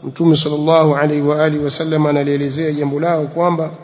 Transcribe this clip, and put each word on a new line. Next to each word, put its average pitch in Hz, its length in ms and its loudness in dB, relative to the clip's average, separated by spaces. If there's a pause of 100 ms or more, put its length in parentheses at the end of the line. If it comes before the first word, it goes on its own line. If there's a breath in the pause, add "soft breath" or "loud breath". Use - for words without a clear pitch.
Mtume 156 320 2
sallallahu 151 600 2
alaihi 147 260 0
wa 151 220 2
alihi 151 200 -2
wasallam 151 420 0
analielezea 143 680 -2
jambo 147 280 -4
lao 165 260 0
kwamba 160 440 -2 (140)